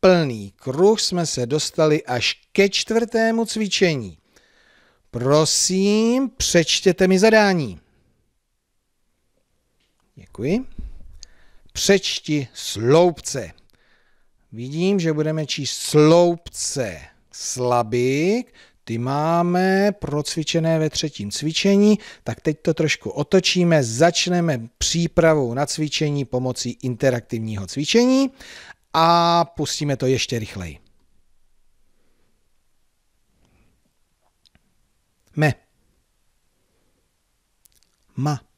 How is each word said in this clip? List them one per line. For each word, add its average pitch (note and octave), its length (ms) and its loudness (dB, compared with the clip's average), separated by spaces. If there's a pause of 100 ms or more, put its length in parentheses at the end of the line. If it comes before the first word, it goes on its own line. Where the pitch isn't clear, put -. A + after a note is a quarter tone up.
plný C#3 560 2
kruh, F#3 440 2
jsme F3 260 -2
se B2 200 -4
dostali D3+ 580 0
až - 360 -4 (120)
ke G3 160 4
čtvrtému A3+ 760 0
cvičení. F3 760 -2 (920)
Prosím, G3 1200 2
přečtěte - 800 0
mi F#3+ 100 4
zadání. F#3+ 640 2 (2250)
Děkuji. F3 500 -6 (1080)
Přečti D#3 840 -2
sloupce. C3+ 960 0 (1000)
Vidím, D#3+ 480 -2
že E3 120 0
budeme D#3 340 -2
číst - 260 -8
sloupce D3+ 1300 2 (320)
slabik. B2 1200 -2 (340)
Ty A2+ 100 -4
máme F3 920 0
procvičené D#3+ 880 -2
ve D#3 120 0
třetím G#2 400 -6
cvičení, G3+ 680 2 (260)
tak - 160 -8
teď D#3 220 -4
to E3 120 0
trošku D3+ 360 -2
otočíme. E3+ 720 2
Začneme D#3 840 0 (100)
přípravou D#3+ 760 2
na C#3+ 120 -2
cvičení D3 580 -4
pomocí B2+ 580 -6
interaktivního A2+ 840 -4
cvičení B3 640 2 (600)
a E3+ 520 4
pustíme C#3+ 520 -4
to C3 100 -2
ještě B2+ 320 0
rychleji. F#2 400 -12 (4000)
Me. D3+ 180 0 (2500)
Ma. C#3 240 -4 (180)